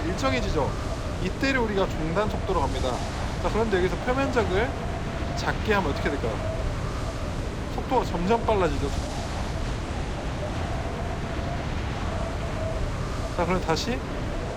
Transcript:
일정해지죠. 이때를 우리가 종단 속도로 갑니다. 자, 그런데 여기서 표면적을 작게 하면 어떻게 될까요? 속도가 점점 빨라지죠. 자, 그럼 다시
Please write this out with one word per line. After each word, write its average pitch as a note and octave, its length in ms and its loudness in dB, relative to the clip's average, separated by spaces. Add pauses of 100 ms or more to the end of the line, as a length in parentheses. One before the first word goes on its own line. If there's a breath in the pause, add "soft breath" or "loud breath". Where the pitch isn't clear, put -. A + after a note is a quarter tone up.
일정해지죠. G3 640 2 (540)
이때를 C4 380 2
우리가 G3+ 280 2
종단 E3 400 0
속도로 F#3 340 0
갑니다. B2+ 280 0 (540)
자, F3 80 2
그런데 G#3+ 240 4
여기서 F3+ 220 4
표면적을 A#3+ 720 2 (680)
작게 - 380 0
하면 F#3 180 4
어떻게 D#3+ 180 0
될까요? C3+ 260 0 (1400)
속도가 A#3+ 300 2
점점 G3 380 2
빨라지죠. D#3 460 2 (4000)
자, F3 100 2
그럼 F3+ 160 2
다시 D#3+ 360 2 (580)